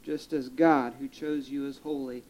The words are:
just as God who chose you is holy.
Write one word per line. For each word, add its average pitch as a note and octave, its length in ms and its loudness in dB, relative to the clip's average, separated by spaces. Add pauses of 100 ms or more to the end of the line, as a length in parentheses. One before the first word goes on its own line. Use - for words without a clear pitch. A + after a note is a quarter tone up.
just D3+ 300 -6
as C3+ 160 -2
God C3 460 4
who C3+ 120 -8
chose D3 440 -6
you C#3 160 -4
is C3+ 120 -10
holy. C3 500 -6